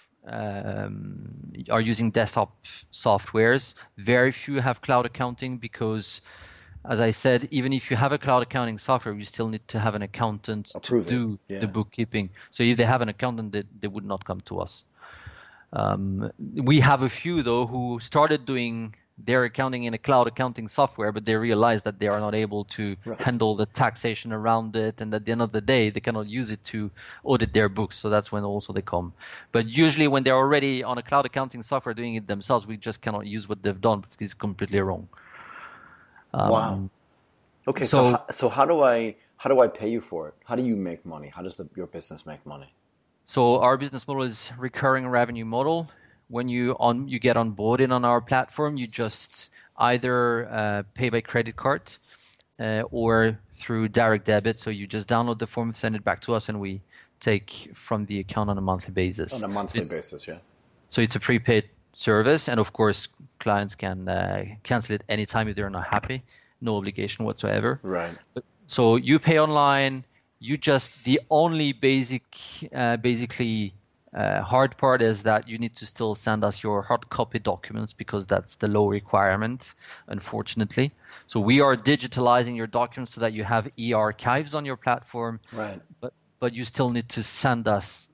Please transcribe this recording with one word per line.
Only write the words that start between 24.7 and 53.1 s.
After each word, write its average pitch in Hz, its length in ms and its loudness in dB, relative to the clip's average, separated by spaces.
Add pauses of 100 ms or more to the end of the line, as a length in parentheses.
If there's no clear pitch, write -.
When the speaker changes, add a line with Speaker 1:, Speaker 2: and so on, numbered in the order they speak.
Speaker 1:
it, 110 260 -2
and 107 120 -6
at 107 120 -4
the 113 60 0
end 117 100 0
of 113 100 0
the 110 80 -2
day, 113 300 4
they 107 100 -6
cannot 110 260 -4
use 113 240 -6
it 107 220 -10
to 104 180 -4 (320)
audit 113 300 2
their 107 160 6
books. 98 300 -4
So 107 100 -6
that's 104 240 2
when 104 120 -2
also 101 280 -4
they 98 100 -4
come. 87 300 -4 (400)
But 117 160 2
usually 151 400 4
when 135 160 4
they're 131 100 4 (120)
already 139 360 2
on 123 140 -4
a 120 60 -6
cloud 143 240 2
accounting 131 360 -6
software 131 320 -4
doing 117 200 -6
it 107 120 -6
themselves, 101 400 0
we 110 120 -10
just 110 240 -8
cannot 104 240 -4
use 104 200 -8
what 101 160 -6
they've 98 180 -2
done 107 200 4
because - 200 -16
it's 104 140 -8
completely 101 460 -2
wrong. 92 260 -2 (1300)
Um, 104 180 0
Speaker 2:
Wow. 107 400 0 (800)
Okay, 135 180 -2
so 135 200 6
Speaker 1:
so 123 100 4
Speaker 2:
ho-, - 140 -8
so - 180 0
how 139 160 2
do 156 180 4
I, 117 340 2 (200)
how - 140 0
do 131 100 8
I 117 80 8
pay 110 220 -6
you 117 100 -2
for 80 280 -10
it? 76 60 -18 (100)
How 120 120 -6
do 127 80 -2
you 117 120 0
make 90 280 -6
money? 76 240 -14
How 87 140 -16
does 92 160 -12
the, 82 180 -14
your 90 100 -10
business - 380 -16
make 76 220 -18
money? 143 260 -18 (540)
Speaker 1:
So 123 340 4
our 123 160 6
business 135 320 -8
model 135 140 -4
is 117 360 -8
recurring 131 480 0
revenue 120 380 0
model. 143 460 -2 (380)
When 120 200 -6
you 123 300 0
on, 120 300 2
you 127 100 -6
get 120 180 4
onboarded 113 560 2
on 123 120 2
our 120 160 4
platform, 135 560 -2
you 123 100 -6
just - 640 -8 (260)
either, 120 720 2
uh, 104 340 -2 (120)
pay 123 160 -2
by 113 120 0
credit 117 340 -2
card, 143 260 -2 (800)
uh, 110 220 -2 (100)
or 113 440 4 (180)